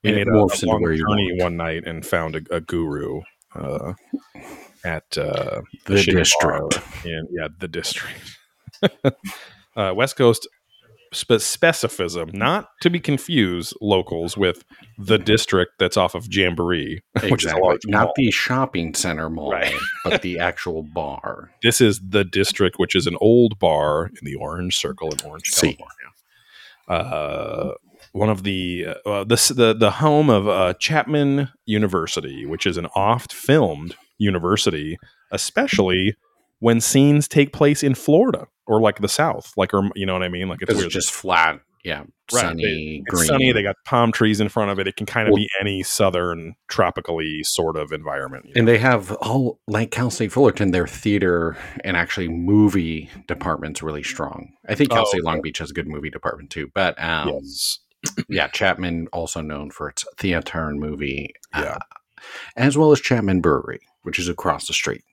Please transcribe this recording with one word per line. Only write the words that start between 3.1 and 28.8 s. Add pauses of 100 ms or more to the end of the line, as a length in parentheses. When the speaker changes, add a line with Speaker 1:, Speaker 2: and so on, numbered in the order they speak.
Speaker 1:
uh, (920)
at,
uh, (240)
the
Speaker 2:
The
Speaker 1:
shitty
Speaker 2:
district.
Speaker 1:
bar (240)
in,
yeah, (120)
the
district. (440)
<laughs> (580)
Uh,
West
Coast (640)
spe-,
specificism,
not (140)
to
be
confused,
locals,
with (320)
the
district
that's
off
of
Jamboree,
<laughs>
which
is
a (220)
Speaker 2:
Exactly.
Speaker 1:
large
Speaker 2:
Not
Speaker 1:
mall.
Speaker 2:
the
shopping
center
mall,
Speaker 1:
Right. (160)
Speaker 2:
<laughs>
but
the
actual
bar. (120)
Speaker 1:
This
is
the
district,
which
is
an
old
bar
in
the
Orange
Circle
in
Orange,
Speaker 2:
See.
Speaker 1:
California. (800)
Uh, (380)
one
of
the, (180)